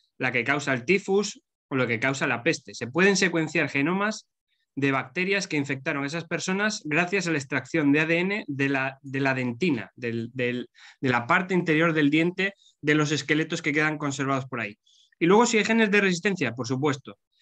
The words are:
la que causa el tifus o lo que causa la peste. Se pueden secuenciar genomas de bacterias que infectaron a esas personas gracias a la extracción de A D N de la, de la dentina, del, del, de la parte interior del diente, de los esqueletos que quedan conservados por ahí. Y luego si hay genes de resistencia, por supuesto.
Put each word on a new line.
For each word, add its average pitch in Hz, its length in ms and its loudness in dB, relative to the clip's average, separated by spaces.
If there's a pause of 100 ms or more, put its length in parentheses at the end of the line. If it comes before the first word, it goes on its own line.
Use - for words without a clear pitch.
(180)
la 127 140 -2
que 120 140 -2
causa 139 280 0
el 120 120 -4
tifus 196 580 0 (240)
o 143 80 -4
lo 127 120 2
que 117 120 -2
causa 135 260 0
la 120 160 -2
peste. 123 320 -2
Se - 140 -8
pueden 185 300 4
secuenciar 165 500 0
genomas 185 640 -2 (480)
de 139 160 2
bacterias 185 540 -2
que 156 100 -4
infectaron 139 480 -4
a - 20 -6
esas 160 180 -6
personas 190 600 -2
gracias 175 420 0
a 165 40 0
la 156 60 2
extracción 143 540 0
de 147 80 4
A 160 60 2
D 165 140 2
N 202 280 -2
de 139 220 -2
la, 135 320 -2
de 135 180 -6
la 135 140 2
dentina, 123 600 -2
del, 117 380 -6
del, 123 360 -4 (320)
de 135 80 0
la 120 180 0
parte 185 260 2
interior 165 380 2
del 151 180 2
diente, 175 440 0 (280)
de 151 140 2
los 151 160 2
esqueletos 156 500 0
que 151 120 -2
quedan 151 240 0
conservados 139 480 -2
por 127 160 -8
ahí. 104 180 -10 (400)
Y 170 60 2
luego 214 220 6
si 226 100 2
hay 202 80 2
genes 220 240 4
de 202 100 4
resistencia, 180 540 0
por 120 140 -6
supuesto. 131 500 -2 (240)